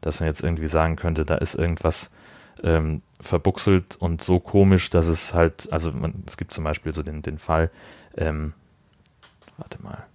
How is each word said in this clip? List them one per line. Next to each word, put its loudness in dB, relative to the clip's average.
Dass -4
man 0
jetzt -4
irgendwie -2
sagen 2
könnte, -2
da 0
ist -4
irgendwas, -2
ähm, 2
verbuchselt 0
und -2
so 2
komisch, 4
dass 4
es 0
halt, 2
also -2
man, -6
es -12
gibt -10
zum -6
Beispiel -4
so -6
den, -8
den -8
Fall, 0
ähm, -4
warte -16
mal -16